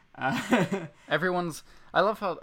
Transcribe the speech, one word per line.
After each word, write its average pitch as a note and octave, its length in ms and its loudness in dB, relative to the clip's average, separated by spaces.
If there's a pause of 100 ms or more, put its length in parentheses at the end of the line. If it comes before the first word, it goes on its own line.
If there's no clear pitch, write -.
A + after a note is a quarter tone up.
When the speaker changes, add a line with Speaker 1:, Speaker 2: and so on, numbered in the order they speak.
(180)
Speaker 1:
Uh, - 220 -2 (560)
<laughs> - 140 -20
Speaker 2:
Everyone's, F3 520 0 (300)
I D#3 80 4
love G3+ 200 2
how, G3 120 -2 (100)